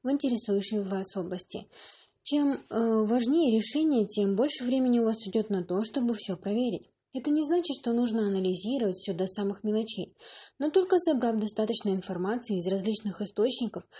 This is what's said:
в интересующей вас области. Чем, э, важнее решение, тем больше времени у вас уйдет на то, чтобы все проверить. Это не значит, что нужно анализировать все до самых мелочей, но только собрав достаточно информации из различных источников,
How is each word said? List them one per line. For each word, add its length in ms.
в 80
интересующей 680
вас 360
области. 520
Чем, 300
э, 60
важнее 880
решение, 500
тем 300
больше 260
времени 360
у 60
вас 220
уйдет 220
на 160
то, 180
чтобы 300
все 240
проверить. 540
Это 160
не 140
значит, 360
что 140
нужно 320
анализировать 720
все 180
до 120
самых 380
мелочей, 500
но 120
только 280
собрав 420
достаточно 480
информации 680
из 80
различных 560
источников, 600